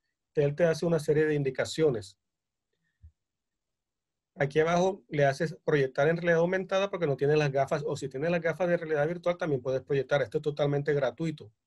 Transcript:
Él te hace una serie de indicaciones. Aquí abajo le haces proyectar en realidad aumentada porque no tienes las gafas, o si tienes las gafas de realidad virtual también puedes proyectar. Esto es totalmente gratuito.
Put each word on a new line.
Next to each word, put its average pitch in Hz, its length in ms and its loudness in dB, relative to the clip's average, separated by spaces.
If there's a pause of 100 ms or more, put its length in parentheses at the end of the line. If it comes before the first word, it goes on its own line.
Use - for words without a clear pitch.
(340)
Él 143 220 0
te 175 80 0
hace 160 200 2
una 170 140 2
serie 156 280 2
de 151 100 2
indicaciones. 131 800 -2 (2250)
Aquí 143 260 -2
abajo 175 500 2
le 143 160 2
haces 151 380 -2
proyectar 143 440 2
en 170 100 2
realidad 170 220 2
aumentada 190 500 0
porque 175 160 -4
no 143 100 0
tienes 143 220 2
las 147 140 2
gafas, 139 340 0
o 151 100 -4
si - 140 -8
tienes 151 220 -4
las 175 100 -2
gafas 165 260 -2
de 175 100 2
realidad 156 300 0
virtual 175 300 -2
también 147 240 -2
puedes 131 220 -2
proyectar. 139 400 0
Esto 135 160 -4
es - 20 -4
totalmente 147 540 -2
gratuito. 143 580 -4 (140)